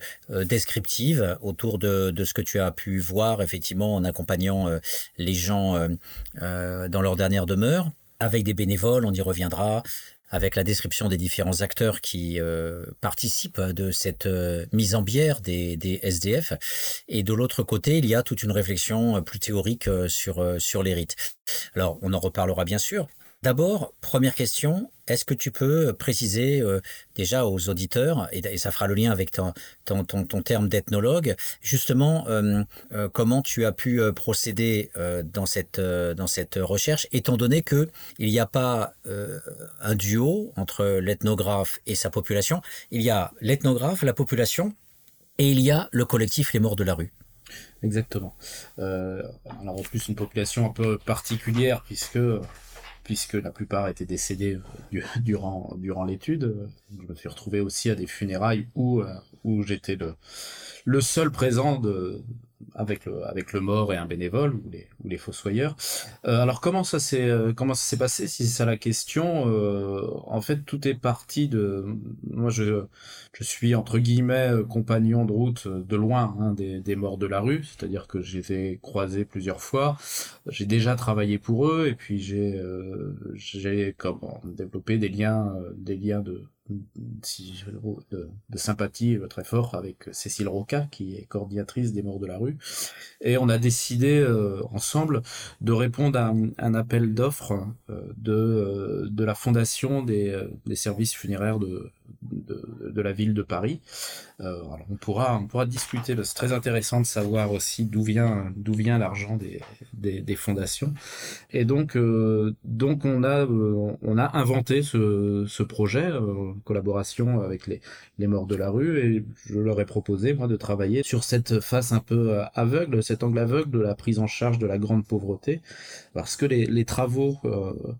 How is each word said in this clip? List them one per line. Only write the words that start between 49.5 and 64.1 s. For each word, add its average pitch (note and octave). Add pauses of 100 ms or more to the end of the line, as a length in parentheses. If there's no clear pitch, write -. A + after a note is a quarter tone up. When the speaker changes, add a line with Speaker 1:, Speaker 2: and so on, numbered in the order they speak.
Speaker 2:
alors F#2+
en F#2+
plus -
une G#2+
population G#2
un A#2
peu A2
particulière A#2
puisque, - (840)
puisque -
la G2
plupart G2+
étaient F#2
décédés, F#2+
euh, F#2 (320)
du-, G2
<laughs> A#2
durant, G2
durant F#2
l'étude. A2 (340)
Je F#2
me F2
suis -
retrouvé G2+
aussi G2+
à G#2+
des F#2
funérailles G#2
où, B2
euh, F#2+ (320)
où G#2+
j'étais G2
le, E2 (680)
le B2+
seul D3+
présent C3
de, G2+ (540)
avec G#2
le, F#2
avec -
le G2+
mort G2+
et F2+
un E2+
bénévole F2+